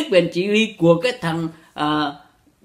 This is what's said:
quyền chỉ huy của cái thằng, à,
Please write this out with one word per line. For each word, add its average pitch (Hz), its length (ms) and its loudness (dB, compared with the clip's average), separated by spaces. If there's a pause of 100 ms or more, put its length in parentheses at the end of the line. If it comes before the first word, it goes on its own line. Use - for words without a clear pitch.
(100)
quyền 175 220 4
chỉ 180 140 -2
huy 214 320 0
của 165 220 4
cái 165 200 -2
thằng, 165 280 -4 (260)
à, 151 380 -4 (520)